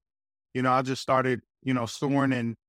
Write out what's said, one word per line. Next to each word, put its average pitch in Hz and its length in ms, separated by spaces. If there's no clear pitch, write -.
you 131 80
know, 127 120
I 131 100
just 131 180
started, 127 400
you 131 100
know, 120 140
soaring. 139 480
And 117 220